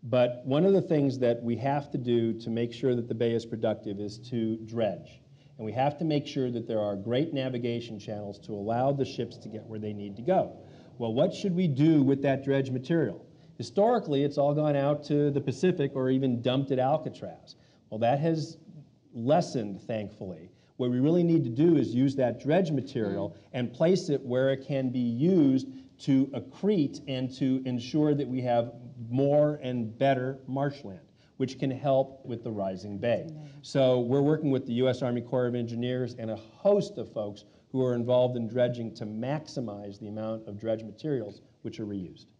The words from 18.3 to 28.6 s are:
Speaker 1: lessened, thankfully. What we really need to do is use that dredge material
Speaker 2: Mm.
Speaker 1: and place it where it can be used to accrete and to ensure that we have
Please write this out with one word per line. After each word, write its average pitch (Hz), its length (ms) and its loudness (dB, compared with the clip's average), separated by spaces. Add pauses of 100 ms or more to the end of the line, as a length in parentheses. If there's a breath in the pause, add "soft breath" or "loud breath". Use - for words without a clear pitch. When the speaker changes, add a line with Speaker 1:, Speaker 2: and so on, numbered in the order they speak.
Speaker 1:
lessened, 117 680 0
thankfully. 98 680 -8 (280 soft breath)
What 123 140 2
we 123 80 2
really 165 240 4
need 165 200 4
to 123 60 -2
do 156 280 6
is 120 160 2
use 131 220 4
that 120 240 0
dredge 156 320 2
material 107 580 -2
Speaker 2:
Mm. - 60 -16 (180 loud breath)
Speaker 1:
and 123 200 -4
place 175 360 2
it 139 160 0
where 127 260 2
it 135 140 -4
can 131 240 -2
be 123 100 -2
used 131 680 4 (320 loud breath)
to 139 280 4
accrete 147 800 -2
and 131 280 -4
to 131 300 0
ensure 139 480 0
that 139 140 0
we 127 140 -4
have 120 320 0 (360)